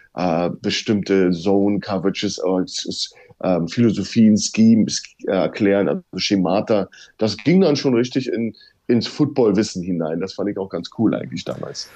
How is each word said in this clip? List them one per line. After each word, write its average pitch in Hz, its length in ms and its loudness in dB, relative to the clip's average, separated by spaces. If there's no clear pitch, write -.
äh, 85 360 0
bestimmte 98 720 0
Zone-Coverages, 98 1040 -2
äh, 92 240 0
s-, - 260 -8
s-, - 260 -10
ähm, 85 240 0
Philosophien, 107 720 2
Scheme, 110 480 4
sch-, - 400 -10
äh, - 60 0
erklären, 98 560 2
also 82 140 -2
Schemata. 95 720 0
Das 107 200 -2
ging 180 220 4
dann 160 140 4
schon 139 200 0
richtig 123 380 -2
in, 113 220 -4
ins 120 160 2
Footballwissen 110 760 0
hinein. 85 380 -4
Das 95 140 -6
fand 101 160 -4
ich 101 80 -6
auch 98 100 -6
ganz 90 300 -10
cool 107 160 2
eigentlich - 300 -8
damals. - 520 -12